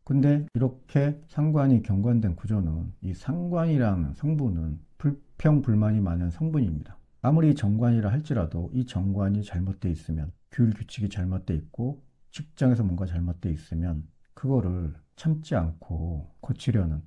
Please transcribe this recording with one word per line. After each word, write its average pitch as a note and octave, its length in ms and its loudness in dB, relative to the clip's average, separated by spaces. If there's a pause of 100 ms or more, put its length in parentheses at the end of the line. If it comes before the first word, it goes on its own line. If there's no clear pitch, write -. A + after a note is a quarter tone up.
근데 C#3+ 480 4
이렇게 C#3+ 680 0 (100)
상관이 C#3+ 540 4
경관된 G#2 540 2
구조는 F#2+ 640 -2
이 F#2+ 140 -4
상관이라는 D3 960 0
성분은 F#2+ 640 -2 (200)
불평, - 640 0
불만이 G#2+ 380 2
많은 F2 280 0
성분입니다. G#2+ 720 -2 (240)
아무리 D3+ 320 4
정관이라 G#2+ 580 2
할지라도 G#2+ 600 -2
이 B2+ 100 0
정관이 G2 580 0
잘못돼 F#2+ 480 -4
있으면, D#2+ 400 -4 (200)
규율, A2+ 240 2
규칙이 - 340 -6
잘못돼 F#2 460 -4
있고 A#2 480 -6 (280)
직장에서 B2+ 540 0
뭔가 F2+ 220 -2
잘못돼 E2+ 440 -4
있으면 D#2+ 540 -4 (300)
그거를 F2+ 580 -2 (240)
참지 D#3 400 -2
않고 E2 840 -6
고치려는, E2+ 680 -2